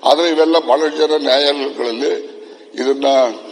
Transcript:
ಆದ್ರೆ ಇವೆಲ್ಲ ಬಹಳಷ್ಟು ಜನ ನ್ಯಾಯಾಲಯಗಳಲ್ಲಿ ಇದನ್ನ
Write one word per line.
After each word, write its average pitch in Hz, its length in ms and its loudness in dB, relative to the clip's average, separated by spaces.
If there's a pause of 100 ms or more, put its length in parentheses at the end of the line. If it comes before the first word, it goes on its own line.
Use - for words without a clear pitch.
ಆದ್ರೆ 151 240 4
ಇವೆಲ್ಲ 160 300 2
ಬಹಳಷ್ಟು 156 400 0
ಜನ 156 180 2
ನ್ಯಾಯಾಲಯಗಳಲ್ಲಿ 135 1300 -2 (320)
ಇದನ್ನ 135 320 -2 (460)